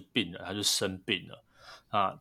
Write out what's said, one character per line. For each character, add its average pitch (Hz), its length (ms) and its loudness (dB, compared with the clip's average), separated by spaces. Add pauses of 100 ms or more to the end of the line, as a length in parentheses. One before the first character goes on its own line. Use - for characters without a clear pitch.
(120)
病 90 200 2
了， 87 120 -10
他 90 80 -6
就 104 100 -2
生 95 360 2
病 - 300 -2
了， - 140 -16 (480)
那 101 300 2